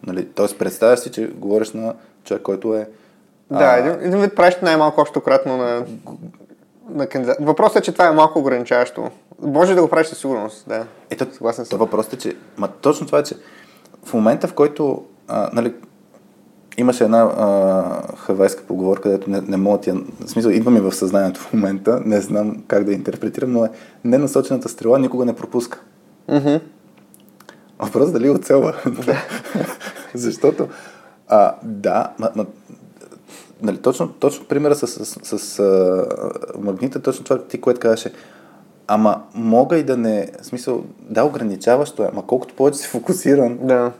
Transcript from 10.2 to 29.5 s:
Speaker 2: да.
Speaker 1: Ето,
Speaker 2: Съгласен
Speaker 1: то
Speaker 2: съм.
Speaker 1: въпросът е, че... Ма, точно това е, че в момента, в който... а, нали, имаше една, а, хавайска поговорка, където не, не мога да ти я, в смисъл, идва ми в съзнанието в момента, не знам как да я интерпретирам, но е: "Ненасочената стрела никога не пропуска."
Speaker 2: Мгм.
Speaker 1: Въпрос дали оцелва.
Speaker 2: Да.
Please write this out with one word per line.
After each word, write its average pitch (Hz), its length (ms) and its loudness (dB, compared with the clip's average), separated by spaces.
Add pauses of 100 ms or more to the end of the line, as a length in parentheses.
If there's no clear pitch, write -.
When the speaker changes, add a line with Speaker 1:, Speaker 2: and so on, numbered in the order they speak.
Speaker 2:
да. 113 180 -6 (240)
Speaker 1:
Ето, 127 240 -4
Speaker 2:
Съгласен 117 300 -4
Speaker 1:
то - 60 -14
Speaker 2:
съм. 95 80 -4
Speaker 1:
въпросът 107 340 -2
е, 127 60 -12
че... - 180 -8 (220)
Ма, 101 100 -4
точно 151 380 0
това 147 120 2
е, 147 40 2
че - 120 -8 (720)
в - 100 -10
момента, 113 340 2
в - 60 -10
който... 147 500 0 (240)
а, 110 240 -4
нали, 117 220 -2 (1000)
имаше 123 280 2
една, 113 180 4
а, 95 960 0
хавайска 95 460 0
поговорка, 95 400 -2
където 98 280 0
не, 98 100 -2
не 98 160 -4
мога 98 220 2
да - 40 -6
ти 107 80 -2
я, 90 60 -2 (300)
в - 40 -14
смисъл, 113 200 0
идва 113 200 2
ми 113 100 6
в 95 120 0
съзнанието 95 480 0
в - 120 -12
момента, 101 520 0
не 104 160 0
знам 107 460 -4
как 101 180 0
да 101 80 -2
я 95 40 0
интерпретирам, - 560 -6
но 117 120 2
е: 110 60 -2 (340)
"Ненасочената 131 640 0
стрела 120 300 2
никога 123 260 0
не 113 120 -2
пропуска." - 440 -6 (480)
Speaker 2:
Мгм. 143 260 2 (1200)
Speaker 1:
Въпрос 117 340 2
дали 127 180 2
оцелва. 139 440 2 (320)
Speaker 2:
Да. - 100 0 (500)